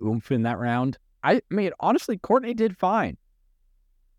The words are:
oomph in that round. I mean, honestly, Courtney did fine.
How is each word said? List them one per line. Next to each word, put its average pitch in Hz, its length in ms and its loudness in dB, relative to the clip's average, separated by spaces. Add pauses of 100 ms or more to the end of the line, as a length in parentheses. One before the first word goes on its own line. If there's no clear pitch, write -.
oomph 110 280 -2
in 120 120 2
that 117 140 -2
round. 120 400 -2 (260)
I 180 260 4
mean, 196 300 0
honestly, 233 380 0
Courtney 240 360 0
did 220 240 0
fine. 185 400 0 (1000)